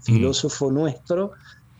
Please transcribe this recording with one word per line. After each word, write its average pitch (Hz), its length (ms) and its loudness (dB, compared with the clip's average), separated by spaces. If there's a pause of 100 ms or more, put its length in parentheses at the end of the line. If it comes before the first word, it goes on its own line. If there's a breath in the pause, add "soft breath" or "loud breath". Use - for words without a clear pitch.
filósofo 131 680 0
nuestro, 160 640 -2 (460 loud breath)